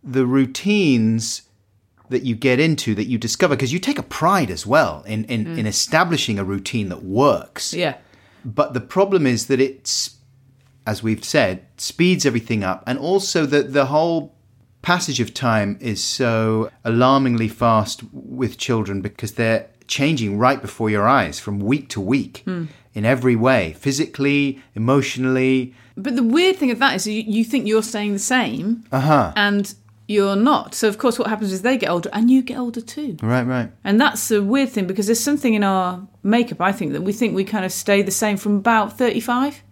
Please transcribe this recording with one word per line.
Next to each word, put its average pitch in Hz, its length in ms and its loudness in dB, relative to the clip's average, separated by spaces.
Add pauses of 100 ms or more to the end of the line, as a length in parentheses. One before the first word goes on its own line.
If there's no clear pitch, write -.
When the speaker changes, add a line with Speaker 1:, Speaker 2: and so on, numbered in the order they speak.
Speaker 1:
the 131 220 0
routines 131 1160 2 (680)
that 127 140 -2
you 120 100 -2
get 127 260 2
into, 151 340 2
that 104 120 -2
you 123 120 -2
discover, 143 380 0
'cause 131 160 -2
you 175 60 -2
take 285 200 -2
a - 40 -8
pride 165 480 0
as 82 160 -10
well 104 400 2
in, 107 180 -4
in, 113 220 -4
Speaker 2:
Mm. 165 120 -8
Speaker 1:
in 110 80 -2
establishing 151 720 0
a 98 60 -4
routine 98 460 -4
that 82 140 -10
works. 101 680 -2
Speaker 2:
Yeah. 160 220 -4 (500)
Speaker 1:
But 135 300 -2
the 120 60 0
problem 190 460 2
is 117 200 0
that 131 140 2
it's, - 560 -2 (720)
as 107 160 -4
we've 110 220 -2
said, 117 380 0 (160)
speeds 180 480 2
everything 117 380 0
up. 92 220 -2
And 127 120 -4
also 175 480 0
that 135 260 0
the 139 140 2
whole 156 480 0 (480)
passage 170 380 0
of 113 120 -2
time 107 480 0
is 110 220 -6
so 110 680 0 (140)
alarmingly 120 640 2
fast 113 540 2 (100)
with - 460 -6
children 98 420 -2
because 107 320 -8
they're 113 340 0 (200)
changing 123 520 0
right 135 220 4
before 110 300 -4
your 104 180 2
eyes 107 320 2
from 101 200 -6
week 131 300 -2
to 104 100 -6
week 113 440 -2
Speaker 2:
Hmm. 175 200 -6 (300)
Speaker 1:
in 104 120 -4
every 123 300 2
way, 110 420 2
physically, 143 840 -2 (140)
emotionally. 131 1000 0 (220)
Speaker 2:
But 233 200 -4
the 247 60 2
weird 349 340 4
thing 277 140 0
of 233 80 -2
that 269 180 2
is 190 100 -4
you, 214 200 -4
you 220 180 0
think 226 220 -2
you're 214 160 2
staying 208 300 -4
the 196 60 -2
same, 226 720 -2
Speaker 1:
Uh-huh. 131 440 2
Speaker 2:
and 202 380 0 (340)
you're 196 280 2
not. 240 380 2
So, 220 140 2
of 208 100 -2
course, 233 200 2
what 220 100 -2
happens 208 240 -4
is 185 100 -6
they 254 140 2
get 202 140 -2
older 175 220 -2
and 233 180 2
you 262 120 6
get 254 160 -8
older 240 220 -6
too. 240 420 -10
Speaker 1:
Right, 120 240 0
right. 123 240 -2 (140)
Speaker 2:
And 202 160 4
that's - 280 0
the 208 140 2
weird 262 280 0
thing, 196 160 -4
because 190 200 -4
there's 220 140 2
something 285 340 0
in 208 80 2
our 185 380 0 (220)
makeup, 233 380 0
I 190 120 2
think, 151 200 -4
that 143 100 -6
we 196 100 -2
think 220 220 -2
we 190 100 0
kind 190 200 -4
of 185 80 -4
stay 202 300 2
the 196 80 -2
same 208 260 -2
from 208 200 0
about 220 420 0
thirty-five. 247 720 -2